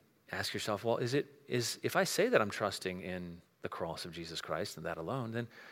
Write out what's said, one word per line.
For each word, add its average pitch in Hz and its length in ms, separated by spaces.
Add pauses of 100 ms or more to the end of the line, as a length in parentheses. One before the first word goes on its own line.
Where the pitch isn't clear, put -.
(320)
ask 95 240
yourself, 104 280
well, 117 140
is 123 160
it, 143 140 (200)
is, 120 360
if - 120
I 185 80
say 190 260
that 220 120
I'm 104 80
trusting 92 520
in 87 380 (220)
the 113 80
cross 82 340
of 87 80
Jesus 82 300
Christ 85 360
and 80 100
that 82 100
alone, 113 360
then 117 140 (240)